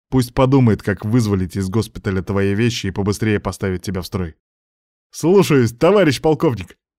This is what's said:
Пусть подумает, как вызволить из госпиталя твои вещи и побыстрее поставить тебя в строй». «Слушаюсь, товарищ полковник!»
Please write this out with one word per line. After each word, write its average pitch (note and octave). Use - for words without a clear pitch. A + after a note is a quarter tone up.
Пусть B2+
подумает, C3
как G2+
вызволить G#2
из F#2+
госпиталя G2
твои G2
вещи A#2
и F2+
побыстрее G#2
поставить F#2
тебя F#2+
в -
строй». F2+
«Слушаюсь, D3+
товарищ E3+
полковник!» C#3+